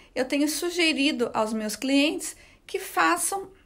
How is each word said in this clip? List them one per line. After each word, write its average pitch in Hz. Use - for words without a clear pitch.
eu 254
tenho 285
sugerido 302
aos 220
meus 214
clientes 285
que -
façam, 349